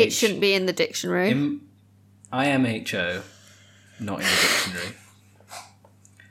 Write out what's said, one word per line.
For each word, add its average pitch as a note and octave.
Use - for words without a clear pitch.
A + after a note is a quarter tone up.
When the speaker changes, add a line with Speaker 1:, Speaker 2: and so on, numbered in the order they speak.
Speaker 1:
it G3
shouldn't G#3
be G3
in F#3+
the F3
dictionary. F3+
Speaker 2:
Im-, C4+
I C3
M C3
H A2
O, F2+
not G2+
in -
the -
dictionary. -